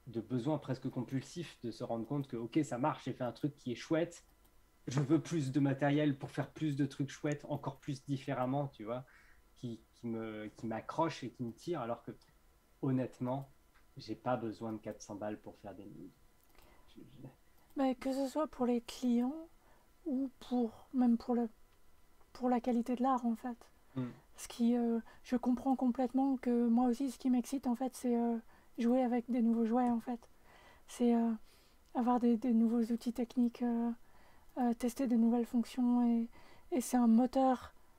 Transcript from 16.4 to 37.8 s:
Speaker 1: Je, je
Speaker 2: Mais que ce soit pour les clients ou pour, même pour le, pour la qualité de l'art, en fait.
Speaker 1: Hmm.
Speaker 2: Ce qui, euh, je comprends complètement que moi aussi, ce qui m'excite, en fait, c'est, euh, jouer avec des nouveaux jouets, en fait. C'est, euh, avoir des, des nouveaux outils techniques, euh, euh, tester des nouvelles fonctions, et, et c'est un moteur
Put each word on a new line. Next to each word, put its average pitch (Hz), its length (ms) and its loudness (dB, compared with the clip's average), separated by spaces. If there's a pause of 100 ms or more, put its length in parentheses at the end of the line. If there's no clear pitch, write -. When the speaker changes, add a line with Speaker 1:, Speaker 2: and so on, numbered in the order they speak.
Speaker 1:
Je, - 120 -20
je - 280 -18 (480)
Speaker 2:
Mais 269 180 2
que 269 180 -4
ce 269 160 -2
soit 302 180 -2
pour - 200 -2
les 240 160 2
clients 254 680 0 (560)
ou 269 340 -2
pour, 240 540 -4
même 247 240 4
pour 240 180 -2
le, 233 140 0 (840)
pour 247 160 0
la 247 100 2
qualité 240 340 0
de 240 80 -2
l'art, 254 220 2
en 233 120 0
fait. 240 200 -8 (380)
Speaker 1:
Hmm. 120 160 -2 (260)
Speaker 2:
Ce - 120 -14
qui, 240 280 2
euh, 233 240 0 (220)
je - 140 0
comprends 247 400 0
complètement 262 600 2
que 240 320 2
moi 240 200 6
aussi, 247 220 0
ce - 80 -10
qui 262 120 0
m'excite, 247 360 0
en 247 80 2
fait, 247 220 -4
c'est, 240 240 0
euh, 233 160 0 (400)
jouer 247 260 4
avec 240 280 0
des 240 100 0
nouveaux 226 240 4
jouets, 240 240 2
en 233 120 2
fait. 240 280 -8 (600)
C'est, 240 260 4
euh, 233 160 2 (640)
avoir 247 260 2
des, 240 160 6
des 240 160 0
nouveaux 226 300 4 (100)
outils 233 220 -2
techniques, 240 480 0
euh, 233 280 0 (680)
euh, 240 160 2
tester 254 320 -2
des 233 100 4
nouvelles 233 300 4
fonctions, 240 600 2
et, 233 220 2 (440)
et 339 80 2
c'est - 160 0
un 240 100 6
moteur 254 640 4 (260)